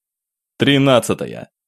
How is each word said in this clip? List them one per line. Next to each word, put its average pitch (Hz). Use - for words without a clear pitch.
тринадцатая. 120